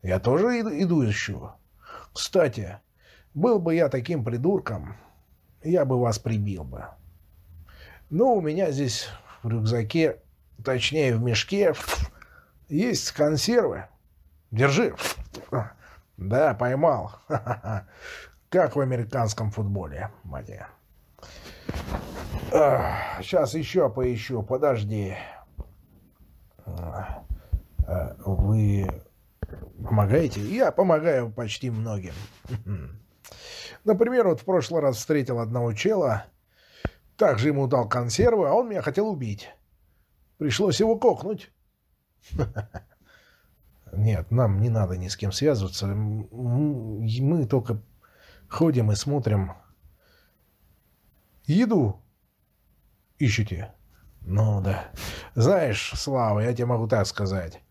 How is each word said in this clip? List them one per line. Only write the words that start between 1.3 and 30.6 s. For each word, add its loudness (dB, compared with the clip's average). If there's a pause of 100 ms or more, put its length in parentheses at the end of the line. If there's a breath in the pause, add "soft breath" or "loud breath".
Кстати, -2 (520 soft breath)
был 2
бы 0
я 4
таким -4
придурком, -2 (680 soft breath)
я 2
бы 2
вас 0
прибил -2
бы. -14 (1300 loud breath)
Ну, 4
у 2
меня 0
здесь -4 (340 loud breath)
в -6
рюкзаке, 0 (420)
точнее, 2
в 2
мешке, 2 (960 loud breath)
есть 0
консервы. 2 (640)
Держи. 2 (1200 soft breath)
Да, 2
поймал. 0 (160)
<laughs> -8
Как 2
в 0
американском -2
футболе, -6 (140)
мать -12
я. -16 (1800 loud breath)
Ах, 2
щас 0
ещё 0
поищу, -2
подожди. -2 (1500 loud breath)
Э, -4 (100)
вы 4 (920)
помогаете? 2
Я 2